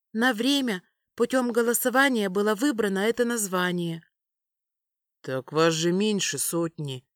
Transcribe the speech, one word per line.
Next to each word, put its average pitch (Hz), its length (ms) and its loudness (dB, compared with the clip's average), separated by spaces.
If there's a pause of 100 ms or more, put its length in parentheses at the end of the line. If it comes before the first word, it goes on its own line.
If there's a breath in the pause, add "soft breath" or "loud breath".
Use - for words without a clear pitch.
(140)
На 240 180 2
время 240 520 0 (320)
путём 247 360 0
голосования 233 800 2
было 208 260 0
выбрано 208 440 0
это 226 260 0
название». 180 760 -2 (1160)
«Так 131 320 -8
вас 160 220 4
же 165 180 0
меньше 196 460 0
сотни, 151 680 -4 (100)